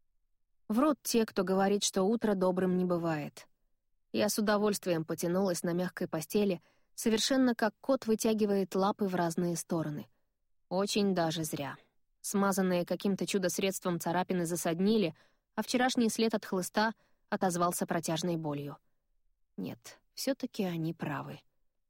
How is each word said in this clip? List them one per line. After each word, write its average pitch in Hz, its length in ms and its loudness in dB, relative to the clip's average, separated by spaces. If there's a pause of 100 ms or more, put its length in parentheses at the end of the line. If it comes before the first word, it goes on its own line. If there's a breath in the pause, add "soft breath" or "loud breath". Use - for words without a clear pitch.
(680)
Врут 262 340 2
те, 226 240 2
кто - 180 -2
говорит, 196 400 2
что 196 200 0
утро 214 320 2
добрым 185 420 2
не 180 80 2
бывает. 165 600 -2 (640)
Я 208 180 0
с - 80 -2
удовольствием 202 680 0
потянулась 175 580 0
на 170 100 0
мягкой 180 340 -2
постели, 185 540 0 (320 soft breath)
совершенно 240 600 2
как 214 260 0
кот - 240 0
вытягивает 208 720 2
лапы 196 300 2
в 190 100 -2
разные 175 400 0
стороны. 156 520 -4 (640)
Очень 196 460 0
даже 165 280 0
зря. 143 320 -6 (460)
Смазанные 190 640 0
каким-то 185 400 -2
чудо-средством 185 760 -2
царапины 175 460 -2
засаднили, 175 720 2 (400 soft breath)
а 214 80 -2
вчерашний 247 460 2
след 226 260 0
от 208 100 -6
хлыста 214 480 0 (360)
отозвался 175 580 0
протяжной 170 500 -2
болью. 143 400 -6 (800)
Нет, - 420 -10 (140)
всё-таки - 500 -4
они 165 300 -2
правы. 143 460 -8 (500)